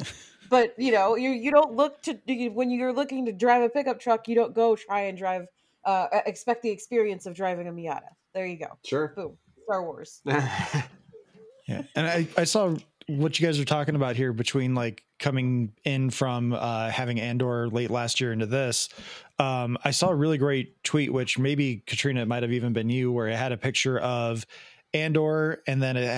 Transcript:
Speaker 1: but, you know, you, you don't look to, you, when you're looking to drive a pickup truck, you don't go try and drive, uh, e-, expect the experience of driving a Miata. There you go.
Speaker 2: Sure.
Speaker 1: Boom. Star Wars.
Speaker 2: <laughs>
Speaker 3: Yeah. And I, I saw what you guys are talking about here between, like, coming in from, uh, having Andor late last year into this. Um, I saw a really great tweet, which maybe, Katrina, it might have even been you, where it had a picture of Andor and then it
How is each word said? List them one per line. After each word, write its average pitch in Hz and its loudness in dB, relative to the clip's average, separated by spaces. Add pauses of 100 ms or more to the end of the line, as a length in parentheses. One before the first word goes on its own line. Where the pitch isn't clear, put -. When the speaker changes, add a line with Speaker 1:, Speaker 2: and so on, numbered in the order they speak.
(540)
Speaker 1:
but, 240 4
you 247 2
know, 208 6
you, 254 0
you 247 -2
don't 294 6
look 285 2
to, 311 -4 (120)
you, 240 -2
when 247 0
you're 247 0
looking 269 -2
to 226 -2
drive 240 4
a 233 4
pickup 254 -2
truck, 226 0
you 233 0
don't 226 4
go 226 4
try 202 -4
and 190 -4
drive, 185 -4 (360)
uh, 190 2
e-, 208 4
expect 233 -4
the 233 0
experience 208 -2
of 175 -10
driving 180 -4
a 170 -8
Miata. 170 -8 (260)
There 190 -4
you 180 -8
go. - -12
Speaker 2:
Sure. 147 -2
Speaker 1:
Boom. 175 -10 (300)
Star 190 -2
Wars. - -12
Speaker 2:
<laughs> 143 0 (1400)
Speaker 3:
Yeah. - -6 (120)
And 156 2
I, 170 0 (100)
I 170 4
saw 180 2 (320)
what 147 0
you 165 4
guys 147 2
are 139 0
talking 151 0
about 131 0
here 127 0
between, 127 0
like, 117 -4 (140)
coming 127 0 (120)
in 131 0
from, 123 0
uh, 113 -2
having 120 -2
Andor 120 -2
late 113 -2
last 120 -2
year 120 -2
into 110 0
this. 123 -2 (500)
Um, 127 0
I 143 2
saw 175 2
a 170 2
really 151 4
great 135 0
tweet, 147 0
which 127 0
maybe, 139 2 (100)
Katrina, 127 -2
it 110 -2
might 120 0
have 117 -2
even 120 0
been 113 0
you, 123 0
where 117 0
it 110 0
had 127 -2
a 113 -4
picture 127 0
of 117 -2 (480)
Andor 156 0
and 135 0
then 131 0
it 123 0 (120)